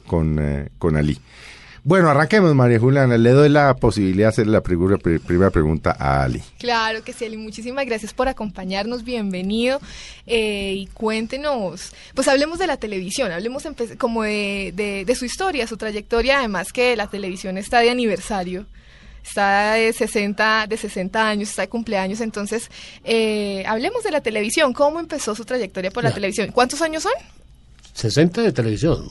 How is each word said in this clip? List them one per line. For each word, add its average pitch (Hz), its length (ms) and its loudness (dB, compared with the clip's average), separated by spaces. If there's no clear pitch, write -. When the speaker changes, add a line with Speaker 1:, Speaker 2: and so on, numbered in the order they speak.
Speaker 1:
con, 78 340 0
eh, 71 280 -4
con 80 180 0
Ali. 76 220 2
Bueno, 170 220 6
arranquemos, 156 460 4
María 123 260 6
Juliana. 131 380 4
Le 117 140 6
doy 147 180 8
la 143 260 6
posibilidad 101 520 2
de - 20 4
hacerle 107 220 2
la 98 100 4
primera, 90 340 2
pri-, 82 220 2
primera 87 320 4
pregunta 80 480 2
a 69 260 2
Ali. 64 180 -2
Speaker 2:
Claro 226 460 -2
que 247 80 -12
sí, 240 140 -8
Ali. 220 100 -10
Muchísimas 220 500 -8
gracias 220 280 -6
por 254 120 -2
acompañarnos. 208 760 -6
Bienvenido. 226 760 -2
Eh, 208 520 -2
y 196 160 -10
cuéntenos, 220 1000 -4
pues 262 140 0
hablemos 294 300 2
de 370 100 0
la 277 100 -2
televisión, 202 540 -4
hablemos 247 340 -8
empe-, 240 320 -8
como 226 240 -2
de, 202 520 -4
de, 196 300 -4
de 226 100 0
su 247 120 -6
historia, 294 400 -2
su 220 100 -8
trayectoria, 226 640 0
además 202 340 -2
que 247 240 2
la 208 100 -2
televisión 190 520 -8
está 240 220 0
de 233 100 4
aniversario. 208 720 -2
Está 202 480 2
de 226 200 4
sesenta, 214 720 0
de 220 100 -4
sesenta 208 520 -2
años, 208 200 -2
está - 140 -4
de 190 80 -4
cumpleaños, 214 500 -4
entonces, 214 500 -6
eh, 208 600 -2
hablemos 311 380 -2
de 415 60 -4
la 302 100 0
televisión. 226 540 0
¿Cómo 302 260 2
empezó 302 340 -6
su 220 120 -10
trayectoria 196 440 -4
por 247 140 -4
la 226 60 2
Speaker 3:
Ya. 220 60 0
Speaker 2:
televisión? 196 360 -2
¿Cuántos 247 300 2
años 311 220 -2
son? 415 80 0
Speaker 3:
Sesenta 165 480 2
de 202 100 2
televisión. 117 580 0